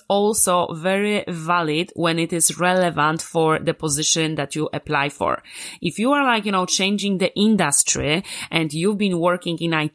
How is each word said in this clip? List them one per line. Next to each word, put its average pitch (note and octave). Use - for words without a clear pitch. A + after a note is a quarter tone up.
also G3+
very G3
valid E3
when E3
it E3
is -
relevant E3
for D#3+
the D#3
position D#3
that D3
you D3+
apply D3
for. E2+
If -
you A#3+
are, C#4+
like, A3+
you G#3
know, F#3
changing G3+
the F3
industry E3+
and E3
you've F3+
been F#3+
working F3
in E3+
I D#3